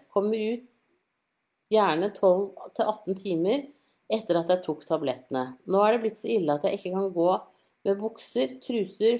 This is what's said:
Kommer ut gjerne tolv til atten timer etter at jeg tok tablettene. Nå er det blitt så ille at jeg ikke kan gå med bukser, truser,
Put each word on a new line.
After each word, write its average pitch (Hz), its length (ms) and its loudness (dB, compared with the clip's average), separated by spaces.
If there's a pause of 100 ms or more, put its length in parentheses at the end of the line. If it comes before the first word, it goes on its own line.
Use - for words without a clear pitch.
(140)
Kommer 214 240 0
ut 226 300 -4 (1040)
gjerne 196 400 4
tolv 190 380 4 (240)
til 214 160 0
atten 190 260 -6
timer 196 460 0 (500)
etter 175 240 0
at 170 140 0
jeg 180 100 2
tok 151 240 -6
tablettene. 131 680 -4 (100)
Nå 190 160 2
er 220 140 4
det 226 80 -4
blitt 220 160 -6
så - 100 -6
ille 170 240 2
at 147 140 -2
jeg 202 100 -2
ikke 185 160 -6
kan 196 220 -2
gå 175 140 4 (580)
med 196 120 2
bukser, 240 540 -4 (100)
truser, 226 560 0